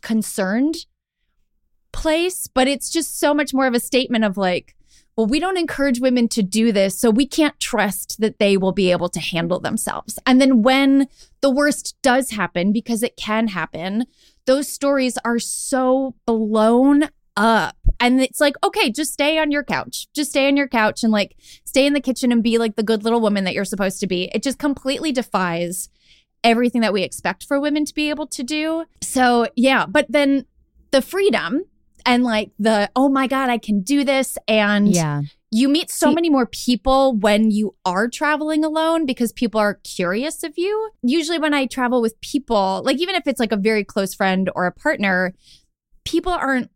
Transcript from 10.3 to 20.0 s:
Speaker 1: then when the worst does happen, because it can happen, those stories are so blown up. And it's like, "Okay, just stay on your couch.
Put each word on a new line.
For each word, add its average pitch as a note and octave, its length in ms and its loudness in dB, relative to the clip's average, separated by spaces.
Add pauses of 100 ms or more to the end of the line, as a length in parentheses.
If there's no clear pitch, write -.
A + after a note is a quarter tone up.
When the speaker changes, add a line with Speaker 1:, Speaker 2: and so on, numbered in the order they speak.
Speaker 1:
then C4 220 4
when C4+ 460 4 (320)
the C#4 100 2
worst D4 520 -2
does C4 280 2
happen, F#3+ 420 -2
because A3+ 300 -2
it - 140 -6
can A3 320 -2
happen, F#3 560 -6 (420)
those C4 220 2
stories C#4 560 0
are A#3 140 0
so C4 760 -2 (120)
blown A#3 840 4 (280)
up. G#3 400 2 (240)
And B3+ 200 4
it's - 200 -2
like, C#4+ 140 2 (100)
"Okay, G4+ 260 0
just - 220 -4
stay D4+ 260 0
on D#4 120 0
your C#4+ 140 -2
couch. - 500 -6